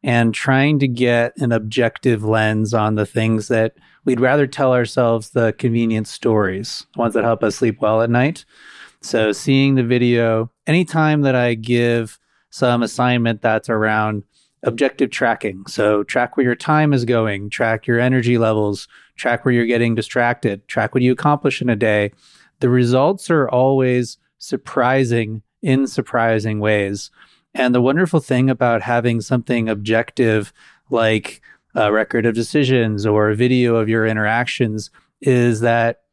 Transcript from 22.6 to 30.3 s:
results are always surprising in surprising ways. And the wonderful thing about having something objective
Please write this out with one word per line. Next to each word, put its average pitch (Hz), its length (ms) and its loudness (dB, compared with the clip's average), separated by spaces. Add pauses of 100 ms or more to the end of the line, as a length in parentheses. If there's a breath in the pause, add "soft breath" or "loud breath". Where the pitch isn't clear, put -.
results 127 600 2
are 151 200 2
always 127 680 0 (200)
surprising 120 1040 -2 (200)
in 135 260 0
surprising 113 720 -2
ways. 101 500 -2 (440 soft breath)
And 127 200 0
the 123 80 4
wonderful 156 380 2
thing 131 300 0
about 117 320 0
having 117 400 0
something 117 480 -2
objective 110 840 0 (380 soft breath)